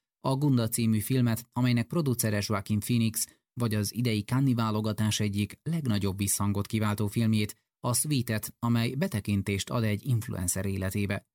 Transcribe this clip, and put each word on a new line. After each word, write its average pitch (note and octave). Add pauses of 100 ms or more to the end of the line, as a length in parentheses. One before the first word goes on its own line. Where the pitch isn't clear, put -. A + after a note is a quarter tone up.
(200)
a C3+
Gunda C3+
című A2
filmet, A#2+
amelynek B2
producere A#2
Joaquin G#2
Phoenix, A2+ (260)
vagy A#2
az G#2
idei A2
Cannes-i C3
válogatás G#2+
egyik G#2
legnagyobb G#2
visszhangot G2+
kiváltó G#2+
filmjét, A2 (260)
a A#2+
Sweetet, A#2
amely A#2+
betekintést G#2
ad A#2
egy G#2
influencer G2
életébe. F#2+